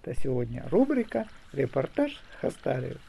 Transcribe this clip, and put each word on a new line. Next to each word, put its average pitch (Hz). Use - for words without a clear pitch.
Та -
сьогодні 123
рубрика 240
«Репортаж 139
Хастарів». 131